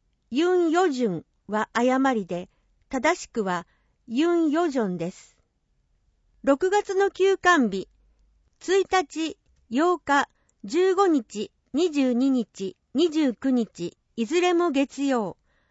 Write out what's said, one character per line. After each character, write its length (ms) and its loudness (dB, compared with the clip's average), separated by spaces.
ユ 360 2
ン・ 40 0
ヨ 180 2
ジ 180 -2
ュ 100 0
ン 80 -12
は 260 -4
誤 400 2
り 120 -4
で、 240 -10
正 320 -2
し 60 -16
く 160 -6
は 240 -4
ユ 240 0
ン・ 180 2
ヨ 180 0
ジ 120 -2
ョ 80 0
ン 100 -4
で 140 -6
す。 240 -20
六 260 2
月 260 -2
の 160 2
休 260 2
館 320 2
日、 180 -8
一 260 0
日、 520 -4
八 280 2
日、 280 0
十 320 0
五 120 4
日、 440 -2
二 180 0
十 220 0
二 180 0
日、 440 -4
二 160 2
十 240 0
九 180 -4
日、 460 -4
い 100 -2
ず 160 0
れ 120 2
も 180 2
月 320 -2
曜、 340 -2